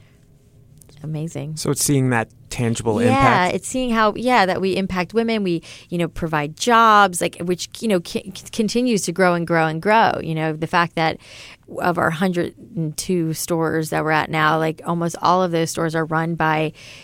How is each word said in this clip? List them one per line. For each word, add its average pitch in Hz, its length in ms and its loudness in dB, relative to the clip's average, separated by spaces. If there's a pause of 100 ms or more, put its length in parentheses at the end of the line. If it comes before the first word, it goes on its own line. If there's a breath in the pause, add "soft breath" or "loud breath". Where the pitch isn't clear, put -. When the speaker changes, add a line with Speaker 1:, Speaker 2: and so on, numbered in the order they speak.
(1040 soft breath)
Speaker 1:
amazing. 151 540 -8
Speaker 2:
So 151 140 -4
it's 143 140 -2
seeing 135 260 2
that 113 200 0 (180)
tangible 123 540 0
Speaker 1:
Yeah, 240 80 6
Speaker 2:
impact. 233 440 4
Speaker 1:
it's 190 140 -6
seeing 254 220 -2
how, 220 260 2
yeah, 233 300 4
that 180 160 0
we 190 140 0
impact 185 360 -2
women. 226 300 0
We, 170 200 -2 (280 loud breath)
you 175 80 -4
know, 170 100 0
provide 151 480 -4
jobs, 214 640 4
like, 170 180 -2
which, 175 300 -4 (120)
you 208 80 -4
know, 190 160 4
c-, - 300 -8
c-, - 160 -18
continues 233 520 0
to 170 100 -4
grow 180 220 4
and 170 120 -2
grow 165 200 2
and 160 140 -4
grow. 214 420 4
You 160 120 -4
know, 160 200 -2
the 160 120 -6
fact 170 280 0
that 160 240 -2 (600 loud breath)
of 160 200 0
our 165 120 2
hundred 170 460 -2 (180)
and 156 220 -4
two 165 380 -2
stores 160 560 -2
that 156 140 -2
we're 156 80 0
at 151 180 0
now, 156 280 2
like, 160 280 -2
almost 170 340 -2
all 180 220 4
of 175 100 -2
those 165 180 0
stores 165 240 -4
are 160 120 -2
run 165 280 -2
by 156 380 0 (320 loud breath)